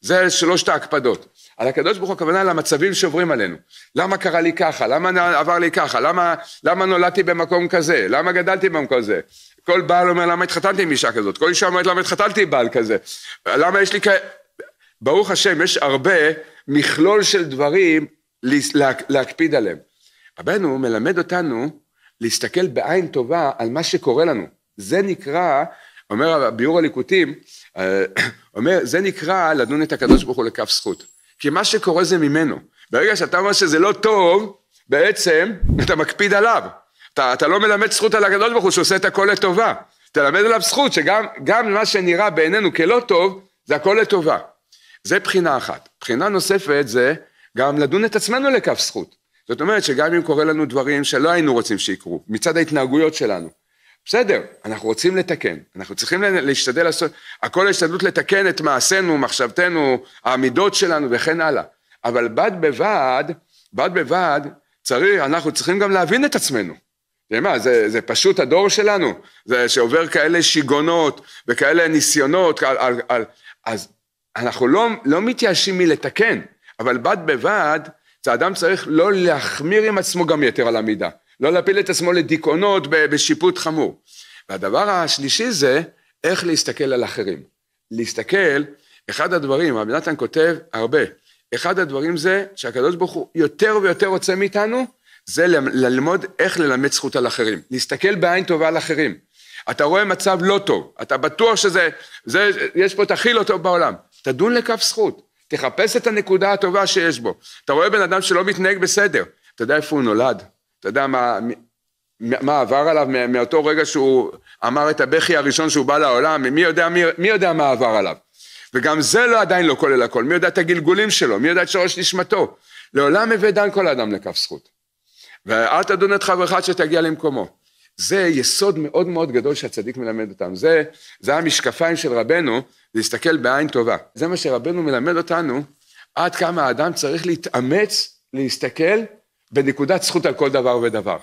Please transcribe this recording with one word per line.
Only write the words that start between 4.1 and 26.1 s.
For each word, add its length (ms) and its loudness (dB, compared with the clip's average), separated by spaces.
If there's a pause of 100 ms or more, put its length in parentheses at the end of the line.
קרה 240 0
לי 120 2
ככה? 340 -2
למה 240 0
נ-, 80 0
עבר 400 2
לי 120 0
ככה? 300 -2
למה, 340 0 (300)
למה 220 0
נולדתי 360 2
במקום 460 0
כזה? 400 2
למה 240 0
גדלתי 360 0
במקום 300 -2
כזה? 220 -2 (480)
כל 120 4
בעל 300 2
אומר, 160 0
"למה 180 0
התחתנתי 380 0
עם 80 0
אישה 220 0
כזאת?" 260 -2
כל 100 2
אישה 180 0
אומרת, 200 0
"למה 140 2
התחתנתי 420 0
עם 80 0
בעל 180 2
כזה?" 280 0 (520)
למה 320 2
יש 120 0
לי 80 -2
כ-, 80 0 (920)
ברוך 300 2
השם, 320 0
יש 140 0
הרבה 560 2 (360)
מכלול 540 2
של 220 0
דברים 600 0 (360)
להס-, 320 0
להק-, 340 2
להקפיד 460 -2
עליהם. 220 0 (640)
רבנו 380 -2
מלמד 400 0
אותנו 520 -4 (500)
להסתכל 460 -2
בעין 400 -2
טובה 520 -2
על 120 -4
מה 120 -4
שקורה 420 0
לנו. 220 -2 (300)
זה 260 -2
נקרא, 640 -2 (460)